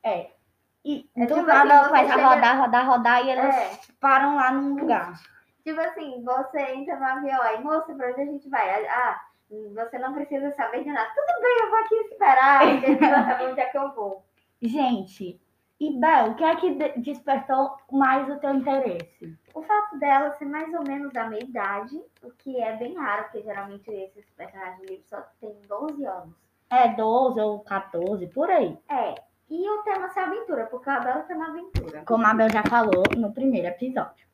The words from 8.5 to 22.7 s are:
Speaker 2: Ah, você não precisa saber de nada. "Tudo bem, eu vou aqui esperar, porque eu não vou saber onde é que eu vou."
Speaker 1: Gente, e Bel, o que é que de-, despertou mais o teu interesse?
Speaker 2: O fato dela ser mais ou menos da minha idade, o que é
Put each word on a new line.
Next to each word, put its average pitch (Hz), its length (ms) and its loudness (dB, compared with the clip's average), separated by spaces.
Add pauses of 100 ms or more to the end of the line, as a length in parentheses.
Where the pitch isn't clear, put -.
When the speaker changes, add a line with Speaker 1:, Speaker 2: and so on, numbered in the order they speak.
Speaker 2:
Ah, 240 340 -2 (540)
você 233 240 -8
não 262 160 -6
precisa 285 400 -6
saber 247 300 -4
de 294 60 -8
nada. 285 240 -4
"Tudo 587 260 -2
bem, 494 220 2
eu 427 80 -2
vou 427 100 2
aqui 427 140 0
esperar, 269 680 4 (100)
porque 269 160 0
eu 285 140 4
não 277 160 6
vou 247 160 4
saber 254 200 -2
onde 262 80 -4
é 247 60 2
que - 120 -4
eu 269 160 -4
vou." 202 280 -8 (400)
Speaker 1:
Gente, 226 800 -4 (400)
e 294 180 -4
Bel, 254 320 4
o 226 60 -8
que 320 80 -2
é 320 120 4
que 359 180 0
de-, 285 260 -4
despertou 269 760 -2 (140)
mais 269 400 2
o 285 80 -8
teu 277 160 -2
interesse? 240 840 -4 (160)
Speaker 2:
O 320 100 -12
fato 415 360 -2
dela 285 360 2
ser - 100 -14
mais 311 280 -8
ou 339 140 -6
menos 277 260 -8
da 240 160 -6
minha 220 140 -8
idade, 233 580 -6 (220)
o 247 80 -18
que 254 320 -8
é 220 140 -6